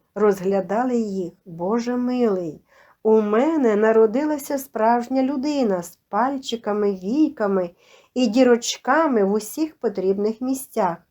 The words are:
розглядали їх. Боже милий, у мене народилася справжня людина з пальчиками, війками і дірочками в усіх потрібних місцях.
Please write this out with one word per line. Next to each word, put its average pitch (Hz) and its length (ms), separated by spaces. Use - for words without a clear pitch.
розглядали 196 840
їх. 190 360
Боже 220 520
милий, 233 640
у 220 180
мене 233 540
народилася 226 840
справжня 240 680
людина 262 600
з - 160
пальчиками, 220 840
війками 196 760
і 254 140
дірочками 247 960
в 190 100
усіх 294 420
потрібних 202 680
місцях. 233 560